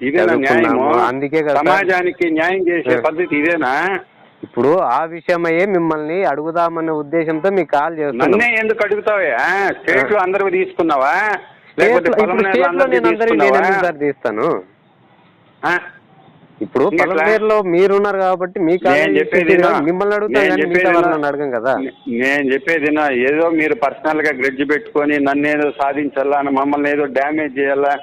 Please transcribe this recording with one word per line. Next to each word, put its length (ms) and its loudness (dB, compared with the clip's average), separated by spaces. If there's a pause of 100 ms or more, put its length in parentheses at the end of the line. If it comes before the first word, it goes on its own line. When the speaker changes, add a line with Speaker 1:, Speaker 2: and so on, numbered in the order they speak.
Speaker 1:
ఇదేనా 220 0
Speaker 2:
చదువుకున్నాము. 360 2
Speaker 1:
న్యాయము? 340 2
Speaker 2:
అందుకే 480 0
కదా 120 0
సార్. 120 0
Speaker 1:
సమాజానికి 640 0
న్యాయం 380 0
చేసే 300 0
Speaker 2:
ఆ. 20 -4
Speaker 1:
పద్ధతి 360 -2
ఇదేనా? 640 -2 (420)
Speaker 2:
ఇప్పుడు 360 0
ఆ 260 0
విషయమయ్యే 640 0
మిమ్మల్ని 580 0
అడుగుదామనే 680 -2
ఉద్దేశంతో 580 -2
మీకు 200 0
కాల్ 280 0
చేస్తున్నాం. 320 0
Speaker 1:
నన్నే 280 2
ఎందుకు 260 0
అడుగుతావే? 460 0
ఆ, 380 0
స్టేట్ 440 -2
లో 60 2
Speaker 2:
ఆ. 40 2
Speaker 1:
అందరూ 280 -2
తీసుకున్నావా? 600 0
Speaker 2:
స్టేట్ 680 -6
Speaker 1:
లేకపోతే 140 4
Speaker 2:
లో, 60 4
ఇప్పుడు 240 2
Speaker 1:
పలమనేరులో 280 0
Speaker 2:
స్టేట్ 160 2
లో 60 0
Speaker 1:
అందరికీ 220 2
Speaker 2:
నేను 120 2
అందరికీ 300 2
Speaker 1:
తీసుకున్నావా? 240 4
Speaker 2:
నేనెందుకు 240 0
సార్ 140 -2
తీస్తాను? 640 -2 (1000)
Speaker 1:
ఆ? 140 0 (840)
Speaker 2:
ఇప్పుడు 220 0
Speaker 1:
ఇంకా 200 2
Speaker 2:
పలమనేరులో 560 2
Speaker 1:
క్లా-, 120 -2
Speaker 2:
మీరున్నారు 460 2
కాబట్టి 420 -2
మీ 120 2
Speaker 1:
నేను 120 -2
Speaker 2:
కాలేజీ 340 2
Speaker 1:
చెప్పేది 260 0
Speaker 2:
విషయం 280 4
Speaker 1:
వినా-, 120 0
Speaker 2:
మిమ్మల్ని 300 0
అడుగుతాం 280 0
Speaker 1:
నేను 80 2
Speaker 2:
కానీ 120 0
మిగతా 160 0
Speaker 1:
చెప్పేది 180 2
వినా-, 160 2
Speaker 2:
వాళ్ళని 140 -2
అడగం 240 -4
కదా. 260 0
Speaker 1:
నే-, 460 -8
నేను 320 0
చెప్పేది 320 -2
వినా. 220 0
ఏదో 420 2
మీరు 240 0
పర్సనల్ 460 -2
గా 180 0
గ్రడ్జ్ 320 -2
పెట్టుకొని 480 0
నన్నేదో 520 0
సాధించాలా 680 -2
అని 120 -2
మమ్మల్ని 400 0
ఏదో 140 0
డ్యామేజ్ 540 -4
చేయాలా. 440 0